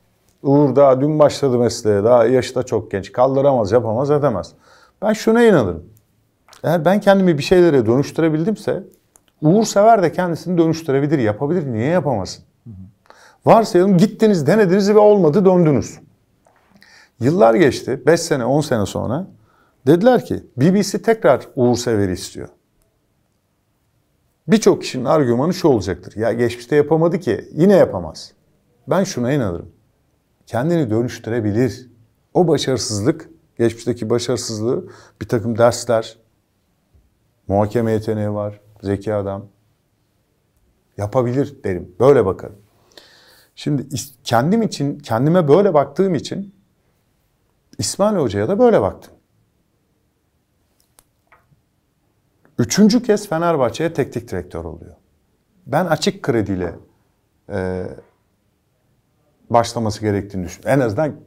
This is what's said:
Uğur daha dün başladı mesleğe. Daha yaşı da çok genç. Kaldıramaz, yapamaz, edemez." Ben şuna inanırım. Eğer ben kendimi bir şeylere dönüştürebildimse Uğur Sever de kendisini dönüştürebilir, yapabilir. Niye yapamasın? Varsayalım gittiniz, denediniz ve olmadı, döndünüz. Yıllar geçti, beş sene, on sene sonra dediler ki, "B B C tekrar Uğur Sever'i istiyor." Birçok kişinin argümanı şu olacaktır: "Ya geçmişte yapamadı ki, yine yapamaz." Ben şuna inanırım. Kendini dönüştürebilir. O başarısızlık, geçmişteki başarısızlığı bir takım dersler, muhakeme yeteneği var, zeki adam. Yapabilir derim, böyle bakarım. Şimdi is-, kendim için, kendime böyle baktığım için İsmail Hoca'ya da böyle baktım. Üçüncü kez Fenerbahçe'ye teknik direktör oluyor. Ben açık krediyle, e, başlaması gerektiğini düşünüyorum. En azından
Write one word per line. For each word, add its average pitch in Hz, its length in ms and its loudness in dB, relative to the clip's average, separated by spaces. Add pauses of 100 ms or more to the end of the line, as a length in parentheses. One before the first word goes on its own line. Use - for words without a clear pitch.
(440)
Uğur 139 320 2
daha 135 260 4
dün 151 180 0
başladı 139 400 2
mesleğe. 107 440 0
Daha 117 220 4
yaşı 123 300 0
da 131 80 -2
çok 110 280 -6
genç. 95 200 -8
Kaldıramaz, 131 600 0
yapamaz, 120 400 0
edemez." 131 420 -2 (480)
Ben 214 120 -2
şuna 226 300 2
inanırım. 110 400 2 (800)
Eğer 151 220 -2
ben 196 140 2
kendimi 190 380 4
bir 139 60 -6
şeylere 170 420 4
dönüştürebildimse 156 1000 -2 (580)
Uğur 185 220 4
Sever 208 400 4
de 156 80 2
kendisini 175 460 -4
dönüştürebilir, 151 600 0
yapabilir. 139 540 -2
Niye 110 140 -2
yapamasın? 135 560 -4 (1000)
Varsayalım 190 520 4
gittiniz, 190 500 2
denediniz 196 420 2
ve 214 80 4
olmadı, 202 480 4
döndünüz. 160 540 2 (1200)
Yıllar 185 340 4
geçti, 139 520 0
beş 165 140 4
sene, 143 260 -4
on 139 160 0
sene 120 240 -2
sonra 101 420 -6 (600)
dediler 190 380 4
ki, - 180 -6 (140)
"B 160 160 2
B 202 100 2
C 196 180 -6
tekrar 175 540 2
Uğur 123 200 2
Sever'i 104 360 0
istiyor." - 380 -10 (2000)
Birçok 175 340 2
kişinin 127 240 -8
argümanı 147 480 2
şu 175 140 -2
olacaktır: 98 480 -2
"Ya 107 180 -2
geçmişte 120 420 -4
yapamadı 160 440 0
ki, - 320 -4
yine 190 220 2
yapamaz." 98 600 0 (540)
Ben 170 160 -2
şuna 123 280 -4
inanırım. 95 400 -6 (760)
Kendini 147 440 -2
dönüştürebilir. 113 1000 -4 (440)
O 170 140 2
başarısızlık, 131 800 -4 (280)
geçmişteki 113 520 -4
başarısızlığı 120 800 -4 (340)
bir 104 60 -10
takım 113 300 -4
dersler, 113 600 0 (1300)
muhakeme 107 440 0
yeteneği 107 420 -4
var, 104 280 -10 (200)
zeki 101 320 -4
adam. 98 320 -6 (1500)
Yapabilir 120 640 -4
derim, 95 360 -8
böyle 123 260 6
bakarım. - 300 -8 (1000)
Şimdi 143 260 -4
is-, - 320 -12 (100)
kendim 160 380 0
için, 143 380 -6
kendime 147 480 0
böyle 185 260 4
baktığım 151 420 0
için - 400 -10 (1200)
İsmail 208 380 -2
Hoca'ya 107 320 -2
da 196 120 -2
böyle 220 220 4
baktım. - 320 -4 (3500)
Üçüncü 214 440 2
kez 208 260 -2
Fenerbahçe'ye 160 640 -2
teknik 123 380 -6
direktör 87 340 -10
oluyor. - 300 -18 (720)
Ben 151 180 -2
açık 160 380 -4
krediyle, 95 520 -4 (720)
e, 92 380 -6 (1600)
başlaması 117 520 -2
gerektiğini 98 440 -4
düşünüyorum. 131 360 -2
En 123 40 0
azından 123 300 -4 (120)